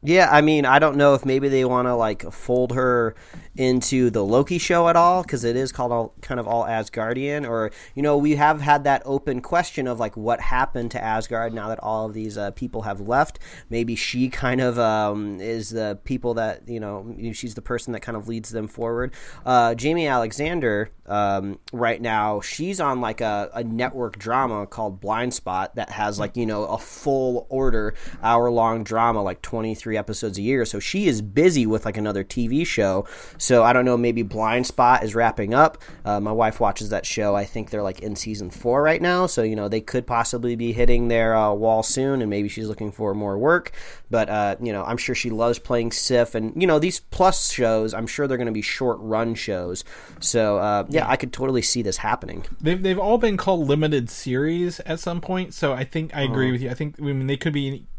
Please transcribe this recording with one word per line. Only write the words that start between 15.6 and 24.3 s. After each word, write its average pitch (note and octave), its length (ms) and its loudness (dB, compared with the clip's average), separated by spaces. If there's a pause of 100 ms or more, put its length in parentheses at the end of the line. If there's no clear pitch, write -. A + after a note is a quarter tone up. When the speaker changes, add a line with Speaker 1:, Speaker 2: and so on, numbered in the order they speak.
Speaker 1:
the G#2+ 340 -4
people B2 300 -2
that, A2 340 -2
you A#2 100 -6
know, G#2 340 -10 (200)
she's A2+ 220 -10
the A#2 60 -12
person B2 300 -6
that A2 80 -6
kind A#2 160 -10
of G#2+ 140 -8
leads A2 220 -8
them G#2+ 180 -6
forward. A#2 420 -4 (340)
Uh, A#2+ 300 4
Jamie D3+ 320 0
Alexander, B2 840 0 (160)
um, G2 520 -2 (140)
right A#2 280 -2
now, G#2+ 380 0
she's F3+ 400 -6
on, C3+ 220 0
like, A2 180 -4
a, G#2 340 -2
a A#2 120 -6
network A#2 520 -4
drama A2+ 480 -2